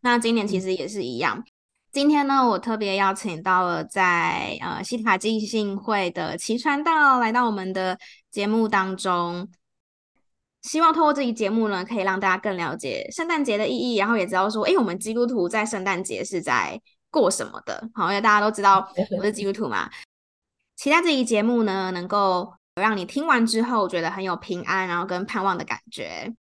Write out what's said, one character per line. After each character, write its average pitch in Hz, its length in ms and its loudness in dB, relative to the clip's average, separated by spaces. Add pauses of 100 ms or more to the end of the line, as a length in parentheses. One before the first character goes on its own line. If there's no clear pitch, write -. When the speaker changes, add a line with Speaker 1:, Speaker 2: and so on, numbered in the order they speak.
Speaker 1:
那 240 180 4
今 233 160 2
年 214 100 2
其 196 140 0
实 190 140 -2
也 170 140 -4
是 202 140 -6
一 123 160 -4
样。 131 200 0
Speaker 2:
嗯。 233 60 -12 (500)
Speaker 1:
今 285 160 4
天 285 180 2
呢， 269 200 4
我 202 120 2
特 226 160 -4
别 202 220 -2
邀 196 160 2
请 175 280 -6
到 185 220 2
了 175 220 -2
在， 170 760 0
呃， 175 220 -6
西 233 180 -6
塔 214 160 2
基 220 220 0
信 208 360 -4
会 202 360 -2
的 170 260 -6
齐 220 200 -4
传 285 260 -2
道 294 360 4
来 226 120 2
到 247 140 2
我 226 60 0
们 190 200 -4
的 185 260 -2 (320)
节 202 160 -4
目 220 220 2
当 190 300 0
中。 175 500 -2 (1120)
希 311 200 -2
望 320 120 8
透 320 100 4
过 294 100 6
这 277 100 0
集 240 80 0
节 220 180 0
目 220 200 2
呢， 190 160 -2
可 240 100 -6
以 196 80 0
让 190 160 0
大 196 100 2
家 185 80 2
更 196 200 -2
了 165 180 -4
解 131 360 -6
圣 330 180 -6
诞 311 140 2
节 220 140 0
的 214 80 0
意 254 100 0
义， 240 200 -2
然 202 140 2
后 233 80 2
也 180 100 0
知 - 80 -4
道 190 140 2
说， 214 160 -2
诶， 370 120 4
我 269 60 4
们 185 160 -2
基 220 140 -6
督 240 120 2
徒 226 220 0
在 214 180 0
圣 208 180 -6
诞 190 200 -2
节 104 200 -6
是 185 180 -4
在 101 380 0 (300)
过 240 220 4
什 - 160 -4
么 - 180 -14
的。 - 300 -8
好， 185 140 -2
因 196 40 0
为 202 80 0
大 220 80 4
家 208 100 6
都 208 120 2
知 214 100 -6
道 196 260 6 (300)
我 180 60 -4
是 208 80 0
基 208 120 -8
督 196 80 -2
徒 208 160 -4
嘛。 104 220 -4 (440)
Speaker 2:
<laughs> - 440 -20
Speaker 1:
期 - 120 -2
待 330 120 6
这 349 80 0
集 262 160 2
节 220 160 2
目 233 220 2
呢， 190 280 -2
能 180 160 -8
够 196 460 0 (220)
让 214 200 0
你 185 80 -4
听 285 220 -4
完 247 200 4
之 220 180 0
后 226 260 0
觉 180 100 -2
得 165 120 -2
很 190 120 -8
有 180 120 -2
平 180 260 -8
安， 185 260 -2
然 175 100 -2
后 175 80 -2
跟 185 200 -4
盼 208 180 -4
望 185 140 0
的 156 80 -8
感 113 120 -6 (140)
觉。 87 400 -10 (100)